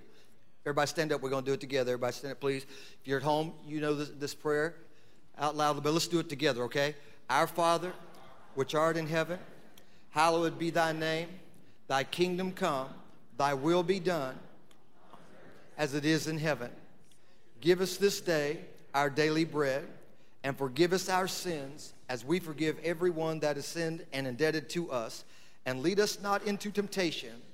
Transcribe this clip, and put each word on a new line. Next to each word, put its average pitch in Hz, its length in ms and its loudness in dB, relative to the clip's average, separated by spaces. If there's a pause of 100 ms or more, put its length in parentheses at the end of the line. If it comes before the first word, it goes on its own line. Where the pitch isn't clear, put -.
(640)
Everybody 147 220 2
stand 156 240 2
up. 135 100 0
We're 131 80 -2
gonna 135 160 2
do 139 80 4
it 135 60 0
together. 127 320 2
Everybody 123 200 0
stand 139 200 -6
up, 123 80 -12
please. 139 240 0
If - 420 -14
you're 135 120 2
at 127 40 -4
home, 151 320 4 (100)
you 151 160 -4
know 151 140 2
this, 143 240 -2
this 139 160 -4
prayer 151 400 0 (640)
out 147 180 0
loud, 147 260 4
but 147 120 4
let's 165 140 2
do 170 100 2
it 165 100 -2
together, 135 360 2
okay? 143 300 0 (360)
"Our 147 160 6
Father, 170 460 4 (640)
which 135 200 0
art 160 240 4
in 160 80 0
heaven, 160 320 0 (720)
hallowed 165 480 6
be 165 100 2
thy 160 240 4
name. 160 460 -2 (480)
Thy 135 180 2
kingdom 180 480 0
come, 147 360 0 (500)
thy 143 160 4
will 160 280 4
be 190 160 2
done 160 400 0 (1400)
as 147 160 2
it 143 100 0
is 151 220 4
in 160 100 -2
heaven. 143 340 0 (920)
Give 180 180 6
us 185 160 0
this 196 240 4
day 156 460 2 (260)
our 143 160 6
daily 156 360 4
bread, 143 420 0 (560)
and 135 160 -2
forgive 139 340 4
us 185 160 2
our 185 200 4
sins 151 640 -6 (160)
as 123 160 -4
we 170 140 4
forgive 156 400 -2
everyone 160 600 2
that 147 160 2
has 139 100 -6
sinned 165 460 -2
and 135 140 -2
indebted 151 440 2
to 170 200 -2
us. 120 340 -4 (400)
And 127 180 -2
lead 185 160 2
us 208 220 4
not 202 220 2
into 208 280 -2
temptation, 175 680 -2 (140)